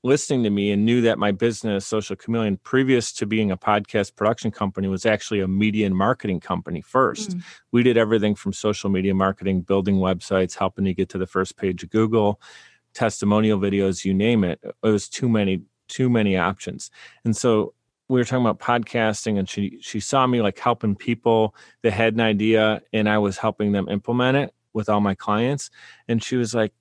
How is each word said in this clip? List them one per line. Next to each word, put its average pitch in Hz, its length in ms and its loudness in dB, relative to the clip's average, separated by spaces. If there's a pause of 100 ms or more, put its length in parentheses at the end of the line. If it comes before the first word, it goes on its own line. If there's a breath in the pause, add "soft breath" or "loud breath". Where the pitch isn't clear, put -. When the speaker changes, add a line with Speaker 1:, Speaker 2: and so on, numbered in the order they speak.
Speaker 1:
listening 135 380 2
to 107 60 2
me 101 220 0
and 101 140 2
knew 120 160 4
that 113 160 2
my 104 140 0
business, 104 540 -2
Social 104 320 -4
Chameleon, 110 460 -2
previous 131 500 2
to - 120 -6
being 107 260 0
a 92 60 -2
podcast 104 580 -2
production 110 360 0
company, 98 380 -4
was 95 160 -4
actually 107 340 0
a 95 80 -2
media 104 380 0
and 95 100 0
marketing 101 460 0
company 87 400 -6
first. 175 560 -2
Speaker 2:
Mm. 175 60 -10 (280 loud breath)
Speaker 1:
We 120 120 4
did 120 140 4
everything 107 380 4
from - 160 -6
social 101 380 -2
media 95 240 0
marketing, 95 480 0
building 98 360 0
websites, 92 600 -2
helping 98 280 -2
you 92 80 0
get 90 160 -2
to - 80 -10
the 92 100 -2
first - 280 -4
page 92 280 -4
of 85 60 -14
Google, 110 520 2 (520 loud breath)
testimonial 107 680 0
videos, 98 440 0
you 95 100 0
name 104 300 2
it. 87 180 -2
It - 200 -14
was 107 260 0
too - 220 -4
many, 98 320 0 (260)
too 127 220 -2
many 107 260 2
options. - 560 -4 (320 loud breath)
And 113 120 0
so 110 380 0 (360)
we 127 100 2
were 120 60 0
talking 127 200 0
about 110 140 2
podcasting, 110 800 0
and 92 80 -2
she, - 340 -6
she - 200 -8
saw 131 260 2
me, 123 140 0
like, 101 180 0
helping 113 360 0
people 113 600 0 (260 loud breath)
that 113 120 2
had 113 220 2
an 117 40 0
idea, 110 600 2 (100)
and 107 160 0
I 107 120 2
was 101 180 0
helping 104 340 -2
them 101 160 -2
implement 123 480 0
it 143 180 -2 (200)
with 107 160 -4
all 104 100 2
my 104 160 0
clients. 117 540 -2 (400 loud breath)
And 117 120 0
she - 140 -6
was 117 180 -2
like 110 280 0